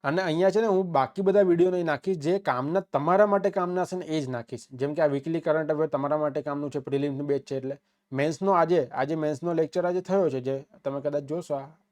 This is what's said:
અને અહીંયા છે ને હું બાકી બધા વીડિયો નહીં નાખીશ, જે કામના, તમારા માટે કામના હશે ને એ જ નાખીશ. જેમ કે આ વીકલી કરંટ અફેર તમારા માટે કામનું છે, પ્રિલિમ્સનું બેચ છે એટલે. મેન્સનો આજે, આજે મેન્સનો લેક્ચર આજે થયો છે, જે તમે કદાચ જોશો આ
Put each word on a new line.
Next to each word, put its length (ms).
અને 180
અહીંયા 280
છે 120
ને 60
હું 240
બાકી 300
બધા 200
વીડિયો 300
નહીં 140
નાખીશ, 320
જે 220
કામના, 400
તમારા 460
માટે 240
કામના 320
હશે 160
ને 80
એ 160
જ 80
નાખીશ. 420
જેમ 220
કે 80
આ 40
વીકલી 360
કરંટ 300
અફેર 160
તમારા 300
માટે 240
કામનું 300
છે, 80
પ્રિલિમ્સનું 480
બેચ 180
છે 120
એટલે. 200
મેન્સનો 400
આજે, 340
આજે 300
મેન્સનો 380
લેક્ચર 320
આજે 160
થયો 280
છે, 120
જે 240
તમે 180
કદાચ 220
જોશો 320
આ 120